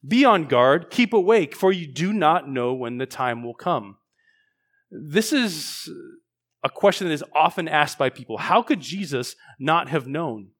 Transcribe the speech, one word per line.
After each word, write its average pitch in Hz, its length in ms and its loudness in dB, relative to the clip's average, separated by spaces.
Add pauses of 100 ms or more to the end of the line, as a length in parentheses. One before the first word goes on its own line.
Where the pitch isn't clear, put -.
Be 233 180 4
on 202 220 4
guard, 131 440 4
keep 233 240 0
awake, 208 420 2
for 190 160 2
you 175 200 -4
do 170 220 -4
not 156 360 2
know 123 240 -2
when 123 240 -6
the 131 80 -4
time 123 360 -4
will 117 140 -12
come." 117 420 -4 (920)
This 156 400 -2
is 202 580 -2 (720)
a - 80 -2
question 196 380 2
that 160 60 0
is 143 100 -4 (100)
often 165 340 2
asked 151 300 -4
by 131 120 0
people. 117 280 -10
How 180 240 2
could 226 200 -2
Jesus 139 540 -8 (240)
not 156 300 0
have 143 180 -4
known? 131 420 -8 (100)